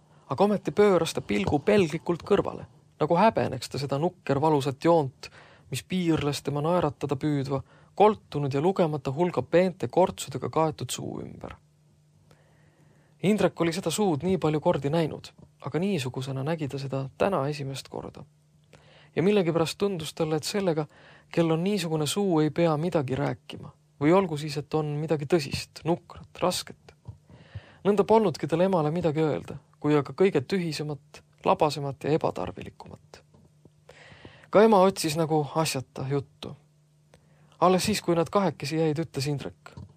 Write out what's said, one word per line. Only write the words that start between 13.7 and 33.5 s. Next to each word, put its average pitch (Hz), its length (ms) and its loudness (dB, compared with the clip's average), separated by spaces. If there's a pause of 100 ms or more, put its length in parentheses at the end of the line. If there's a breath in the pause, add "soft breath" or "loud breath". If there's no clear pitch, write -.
seda 170 180 -4
suud 160 320 0
nii 185 140 0
palju 156 220 0
kordi 139 300 0
näinud, 160 420 -2 (300)
aga 147 180 -6
niisugusena 135 640 -4
nägi 156 240 -4
ta 139 100 -8
seda 135 400 -6
täna 165 300 0
esimest 139 400 -8
korda. - 380 -14 (920 soft breath)
Ja 147 80 0
millegipärast 165 540 2
tundus 185 360 -4
talle, 156 220 -2
et 151 80 -2
sellega, 170 420 -2 (460 loud breath)
kel 165 200 2
on 160 120 0
niisugune 165 440 -2
suu, 190 320 0
ei 151 100 4
pea 160 280 2
midagi 151 380 -2
rääkima. 139 560 -6 (280)
Või 147 120 4
olgu 180 260 2
siis, 147 200 -8
et - 160 -6
on 156 120 0
midagi 151 400 -2
tõsist, - 580 -4
nukrat, - 460 -4 (100)
rasket. - 540 -4 (920 loud breath)
Nõnda 202 200 4
polnudki 208 440 4
tal 160 140 2
emale 180 300 2
midagi 160 280 0
öelda, 139 380 -2 (220)
kui 147 160 2
aga 143 180 0
kõige 185 280 2
tühisemat, 151 800 -6 (220)
labasemat 143 580 0
ja - 80 -2
ebatarvilikumat. - 1120 -6 (1300 loud breath)